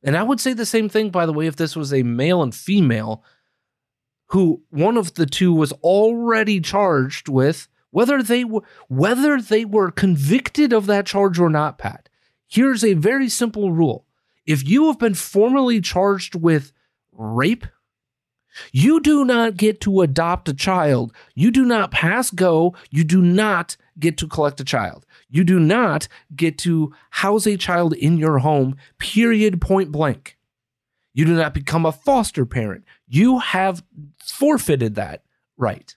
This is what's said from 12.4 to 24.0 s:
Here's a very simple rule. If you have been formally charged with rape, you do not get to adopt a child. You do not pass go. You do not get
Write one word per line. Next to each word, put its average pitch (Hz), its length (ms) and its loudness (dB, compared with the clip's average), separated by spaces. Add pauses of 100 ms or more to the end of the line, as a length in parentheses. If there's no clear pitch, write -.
Here's 240 360 2
a 214 120 4
very 233 340 0
simple 214 440 -4
rule. 160 340 -2 (400)
If 139 200 -2
you 269 200 4
have 302 120 0
been 233 140 0
formally 233 720 0
charged 190 520 -2
with 160 380 0 (400)
rape, 120 540 -4 (1040)
you 262 280 4
do 285 240 2
not 233 320 0
get 214 260 0
to 196 180 2
adopt 170 480 0
a 143 60 -4
child. 143 600 0 (200)
You 185 160 2
do 254 140 2
not 233 260 0
pass 214 400 -2
go. 175 440 2 (160)
You 151 140 0
do 175 160 2
not 180 560 0 (220)
get 160 200 -2